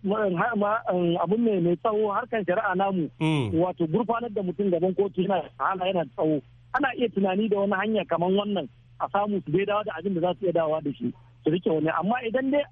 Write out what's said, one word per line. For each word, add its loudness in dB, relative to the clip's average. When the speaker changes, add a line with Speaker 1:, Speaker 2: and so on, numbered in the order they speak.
Speaker 1:
ma-, 0
ma-, 0
abun 0
ne 2
mai 4
tsawo 0
harkan -2
shari'a 0
namu, 0
Speaker 2:
Mm. 0
Speaker 1:
wato 0
gurfanar 0
da -4
mutum -2
gaban 2
kotu 0
yana 2
wahala, 0
yana 0
tsawo. 0
Ana 2
iya 0
tunani 0
da 2
wani 2
hanya 0
kamar 0
wannan 0
a -4
samu 0
su -6
dai 2
dawo -2
da -8
abin -4
da 0
za 2
su -4
iya 0
dawowa 0
da -4
shi, -6
su 2
rike 0
wani. 2
Amma 0
idan -2
dai 2